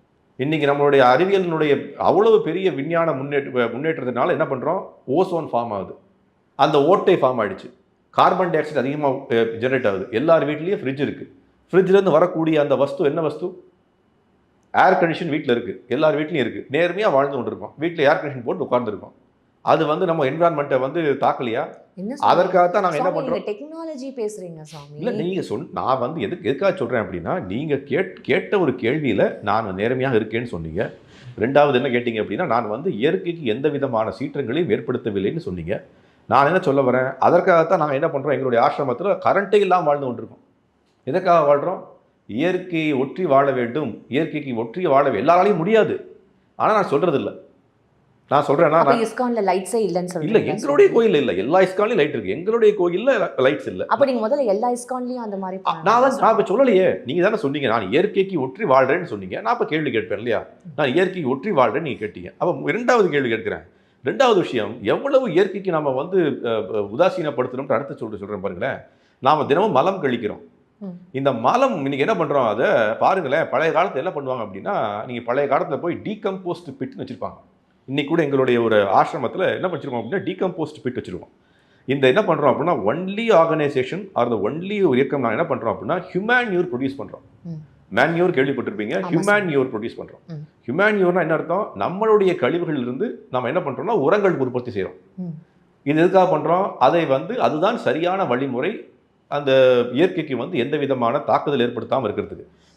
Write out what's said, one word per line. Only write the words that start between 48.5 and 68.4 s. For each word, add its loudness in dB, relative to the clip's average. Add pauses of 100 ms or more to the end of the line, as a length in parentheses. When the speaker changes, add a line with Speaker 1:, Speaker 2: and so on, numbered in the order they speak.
Speaker 2:
அப்ப 4
Speaker 1:
நான் 0
Speaker 2:
இஸ்கான்ல -4
லைட்ஸே -2
இல்லைன்னு -2
Speaker 1:
இல்ல, 2
Speaker 2:
சொல்றீங்களா, 2
Speaker 1:
எங்களுடைய 4
Speaker 2:
சுவாமி? 4
Speaker 1:
கோயில்ல 4
இல்ல, 2
எல்லா 2
இஸ்கான்லயும் 2
லைட் 2
இருக்கு, -6
எங்களுடைய 2
கோயில்ல 2
ல-, -2
லைட்ஸ் 2
இல்ல. -6
Speaker 2:
அப்ப 2
நீங்க -2
முதல்ல 0
எல்லா 0
இஸ்கான்லயும் -8
அந்த -8
மாதிரி -8
Speaker 1:
அ, -2
Speaker 2:
பண்ணாங்க, -6
Speaker 1:
நான் 4
வந்து, 2
நான் 4
இப்ப 4
Speaker 2:
சுவாமி? 4
Speaker 1:
சொல்லலையே, 4 (100)
நீங்க 0
தானே 2
சொன்னீங்க, -2
"நான் 0
இயற்கைக்கு 0
ஒற்றி -6
வாழ்றேன்னு" 4
சொன்னீங்க. -8
நான் -2
இப்ப -2
கேள்வி -2
கேட்பேன் -2
இல்லையா? -2 (320)
நான் 0
இயற்கைக்கு 0
ஒற்றி -4
வாழ்றேன்னு 2
நீங்க -6
கேட்டீங்க. -12
அப்ப -2
இரண்டாவது 2
கேள்வி 0
கேட்கிறேன். -4 (420)
ரெண்டாவது 2
விஷயம், -2
எவ்வளவு 0
இயற்கைக்கு 0
நாம 0
வந்து, 0
அ, -2
அ, 0 (360)
உதாசீனப்படுத்தணும்னு 0
அடுத்து -2
சொல்ற-, -10
சொல்றேன் -8